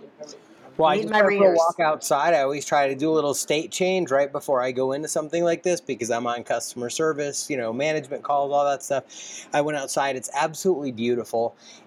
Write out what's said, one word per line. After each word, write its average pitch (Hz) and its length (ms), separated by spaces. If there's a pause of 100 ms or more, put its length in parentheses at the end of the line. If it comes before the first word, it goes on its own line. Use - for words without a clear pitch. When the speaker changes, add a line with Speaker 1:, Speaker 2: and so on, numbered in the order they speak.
(760)
Speaker 1:
Well, 160 120
I 151 60
Speaker 2:
Need 214 80
Speaker 1:
just 214 100
Speaker 2:
my 214 100
Speaker 1:
went 196 80
for 202 40
a 196 60
Speaker 2:
readers. 185 180
Speaker 1:
walk 165 220
outside. 156 540
I 143 80
always 139 220
try 143 220
to 139 80
do 147 160
a 160 40
little 143 200
state 151 380
change 185 400
right 139 180
before 139 320
I 131 80
go 131 220
into 151 160
something 160 340
like 170 220
this 175 160
because 120 280
I'm 117 200
on 120 160
customer 120 440
service, 147 640
you 143 60
know, 113 160
management 143 500
calls, 143 300
all 143 120
that 139 200
stuff. - 680
I 147 80
went 151 160
outside. 139 380
It's 127 180
absolutely 147 600
beautiful. 117 640 (300)